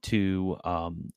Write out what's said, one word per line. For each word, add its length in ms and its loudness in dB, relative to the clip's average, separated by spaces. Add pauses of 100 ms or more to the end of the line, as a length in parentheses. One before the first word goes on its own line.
to, 640 2
um, 540 -2